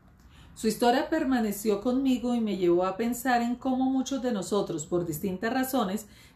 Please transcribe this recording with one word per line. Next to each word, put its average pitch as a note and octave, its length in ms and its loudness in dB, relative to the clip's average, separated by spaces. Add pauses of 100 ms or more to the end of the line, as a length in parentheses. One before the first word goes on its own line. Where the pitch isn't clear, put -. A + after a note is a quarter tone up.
(540)
Su - 140 0
historia B3 420 2
permaneció A3+ 680 0
conmigo B3 540 0
y A#3+ 60 0
me G#3 180 -2
llevó F3 260 4
a F#3+ 120 -2
pensar A#3+ 460 0
en A#3+ 140 -2
cómo C4 340 0
muchos C4 320 -2
de B3 80 -2
nosotros, F#3 560 -2
por F3 180 0
distintas F#3 480 -4
razones, B3+ 540 -2 (300)